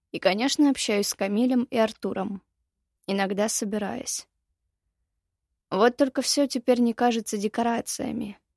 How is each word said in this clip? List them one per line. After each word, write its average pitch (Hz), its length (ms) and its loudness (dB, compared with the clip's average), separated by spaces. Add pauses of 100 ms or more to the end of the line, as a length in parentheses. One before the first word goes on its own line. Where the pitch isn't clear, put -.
(140)
И, 247 60 -6
конечно, 247 500 4
общаюсь 208 400 0
с - 40 -4
Камилем 233 520 0
и - 120 -6
Артуром. 196 640 -2 (680)
Иногда 196 420 0
собираясь. 208 760 -6 (1400)
Вот 226 280 4
только 269 240 0
все 285 260 2
теперь 247 320 0
не 233 140 2
кажется 226 440 0
декорациями. 226 1000 -4 (180)